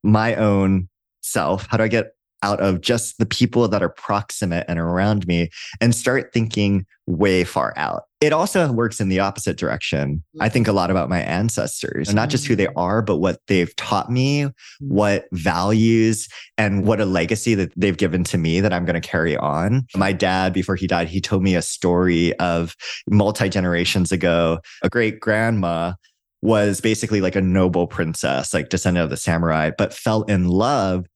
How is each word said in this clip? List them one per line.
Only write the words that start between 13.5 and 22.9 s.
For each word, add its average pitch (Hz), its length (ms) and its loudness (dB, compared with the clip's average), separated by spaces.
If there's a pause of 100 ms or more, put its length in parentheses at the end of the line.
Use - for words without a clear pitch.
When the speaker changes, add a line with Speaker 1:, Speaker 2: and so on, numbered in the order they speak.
Speaker 1:
taught - 340 -2
me, 135 340 2
Speaker 2:
Mm. 139 80 -4 (280)
Speaker 1:
what 104 520 0
values 107 960 2 (280)
and 101 300 0
what 107 140 2
a 104 60 2
legacy 95 500 0
that 92 200 -2
they've 92 200 2
given 90 280 0
to - 140 -2
me 82 220 2
that 95 140 2
I'm 90 120 -2
gonna 85 160 -2
carry 82 360 0
on. 95 480 0 (100)
My 98 160 2
dad, 92 420 0
before 92 220 -2
he 92 100 -4
died, 85 220 0
he 92 120 -4
told 95 220 -2
me 95 120 2
a 87 80 2
story 87 760 2
of 85 360 -2 (340)